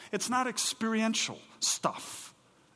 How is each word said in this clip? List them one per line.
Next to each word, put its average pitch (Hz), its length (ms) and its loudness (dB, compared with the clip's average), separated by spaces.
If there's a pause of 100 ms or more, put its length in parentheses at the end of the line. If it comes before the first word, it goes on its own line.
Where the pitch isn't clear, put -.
(100)
It's 208 200 -2
not 247 160 2
experiential 220 920 0 (200)
stuff. - 720 -2 (420)